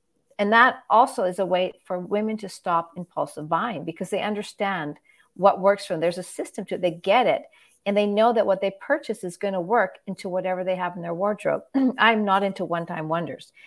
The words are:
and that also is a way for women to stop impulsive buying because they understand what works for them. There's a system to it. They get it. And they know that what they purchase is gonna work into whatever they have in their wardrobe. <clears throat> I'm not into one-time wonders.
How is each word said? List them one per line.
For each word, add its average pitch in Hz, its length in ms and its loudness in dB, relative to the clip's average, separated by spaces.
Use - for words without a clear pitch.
and 208 140 2
that 247 360 6
also 220 360 4
is 180 140 -2
a 190 60 0
way 180 280 0
for 180 140 -6
women 214 380 -2
to 196 120 -10
stop 170 480 -2
impulsive 151 520 -8
buying 185 360 -2
because 170 260 -8
they 190 100 -2
understand 196 760 -6
what 190 260 6
works 196 240 2
for 190 80 -6
them. 160 80 -2
There's 175 180 0
a 175 40 -6
system - 440 -10
to 185 80 -6
it. 180 60 -6
They 180 100 -2
get 190 360 2
it. - 160 0
And 202 120 0
they 208 100 4
know 220 260 4
that 214 140 2
what 190 140 2
they 190 200 -2
purchase 277 420 -4
is 175 140 -8
gonna 190 240 -4
work 190 460 0
into 190 220 -8
whatever 185 340 -2
they 180 120 -2
have 180 220 -6
in 170 60 -10
their 170 120 -6
wardrobe. 190 480 -2
<clears throat> 262 180 2
I'm 220 260 4
not 196 180 2
into 196 220 -4
one-time 165 440 -6
wonders. 160 440 -6